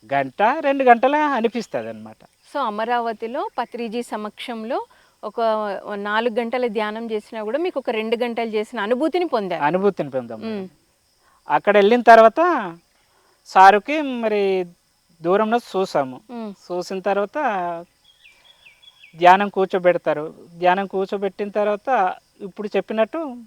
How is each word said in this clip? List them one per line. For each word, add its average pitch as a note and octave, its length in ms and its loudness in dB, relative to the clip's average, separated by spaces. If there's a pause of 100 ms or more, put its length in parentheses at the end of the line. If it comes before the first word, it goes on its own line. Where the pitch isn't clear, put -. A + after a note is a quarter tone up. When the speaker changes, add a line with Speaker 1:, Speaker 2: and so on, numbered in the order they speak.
(120)
Speaker 1:
గంట, C#3 300 -2
రెండు C#4 420 0
గంటలే B3+ 340 4
అనిపిస్తది A3 680 -2
అనమాట. A2 360 -16
Speaker 2:
So - 340 -14
అమరావతిలో A#3 920 -6 (100)
పత్రిజీ A#3 440 -8
సమక్షంలో A#3 840 -10 (380)
ఒక A3 160 -8 (540)
నాలుగు G#3+ 460 -4
గంటల A#3+ 260 -4
ధ్యానం A3 440 -6
చేసినా A3 320 -8
కూడా A3 160 -6
మీకు E4 220 -4
ఒక B3+ 100 -8
రెండు A3+ 260 -2
గంటలు A#3 320 -4
చేసిన G#3+ 320 -6
అనుభూతిని C#4 480 -2
పొందారు. F#3 340 -2
Speaker 1:
అనుభూతిని F3+ 480 0
పొందాం A#2 300 -8
మేడం. A3 160 -8
Speaker 2:
మ్మ్. F#3+ 120 -10 (840)
Speaker 1:
అక్కడ D#3 260 2
వెళ్ళిన G#3+ 260 6
తర్వాత A3+ 380 8 (1040)
సారుకి G3 560 6
మరి G#3+ 640 -2 (580)
దూరంలో G#3+ 360 2
చూసాము. C3+ 640 -2 (100)
Speaker 2:
మ్మ్. A3+ 240 -12 (180)
Speaker 1:
చూసిన F3+ 280 -6
తర్వాత G3+ 380 -2 (1800)
ధ్యానం F3+ 320 6
కూర్చోబెడతారు. F3 880 0 (240)
ధ్యానం F3+ 280 2
కూర్చోబెట్టిన G3 600 -6
తర్వాత G#3 720 -2 (220)
ఇప్పుడు G3+ 360 -12
చెప్పినట్టు A3 600 -4 (100)